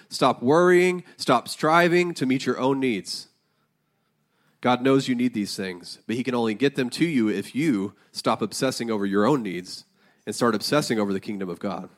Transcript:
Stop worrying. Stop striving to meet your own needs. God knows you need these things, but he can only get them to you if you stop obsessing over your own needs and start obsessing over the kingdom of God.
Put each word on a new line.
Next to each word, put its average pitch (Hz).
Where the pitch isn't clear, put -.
Stop 127
worrying. 180
Stop 123
striving 170
to 135
meet 131
your 123
own 135
needs. 117
God 123
knows 135
you 127
need 120
these 101
things, 92
but 113
he 123
can 123
only 113
get 135
them 127
to -
you 131
if 98
you 113
stop 117
obsessing 120
over 101
your 101
own 135
needs 90
and 104
start 117
obsessing 113
over 101
the 95
kingdom 98
of 85
God. 92